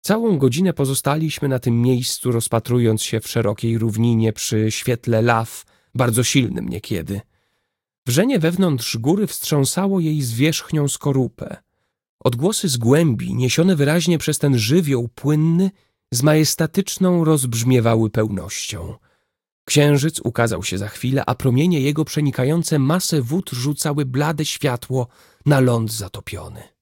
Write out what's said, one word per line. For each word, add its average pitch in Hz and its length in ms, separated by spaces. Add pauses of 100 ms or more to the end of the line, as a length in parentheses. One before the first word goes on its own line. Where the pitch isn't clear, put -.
Całą 214 360
godzinę 139 360
pozostaliśmy 143 720
na 131 120
tym 117 220
miejscu, 123 500
rozpatrując 117 720
się 110 160
w - 80
szerokiej 113 500
równinie 113 560
przy 110 380
świetle 117 500
law, 113 440 (300)
bardzo 120 280
silnym 113 460
niekiedy. 95 520 (840)
Wrzenie 190 320
wewnątrz 160 580
góry 170 300
wstrząsało 185 720
jej 156 220
zwierzchnią 143 680
skorupę. - 680 (680)
Odgłosy 127 460
z 127 80
głębi, 123 580
niesione 156 400
wyraźnie 156 420
przez - 220
ten 139 180
żywioł 127 500
płynny, 165 640 (420)
z 120 100
majestatyczną 170 1000
rozbrzmiewały 117 840
pełnością. 98 840 (680)
Księżyc 147 540
ukazał 110 440
się 92 140
za 101 100
chwilę, 127 400
a 127 80
promienie 143 460
jego 147 240
przenikające 151 760
masę 156 420
wód 147 280
rzucały 143 560
blade 147 400
światło 127 640 (380)
na 143 140
ląd 117 320
zatopiony. - 720 (180)